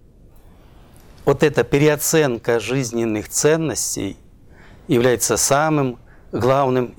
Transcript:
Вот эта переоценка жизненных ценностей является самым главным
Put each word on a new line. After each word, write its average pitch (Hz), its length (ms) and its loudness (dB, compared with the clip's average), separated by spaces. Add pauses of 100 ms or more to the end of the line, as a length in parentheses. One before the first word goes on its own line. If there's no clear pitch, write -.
(1300)
Вот 139 180 2
эта 143 200 2
переоценка 143 960 2
жизненных 113 680 -4
ценностей 147 880 -2 (720)
является 120 480 2
самым 139 600 0 (340)
главным 127 680 0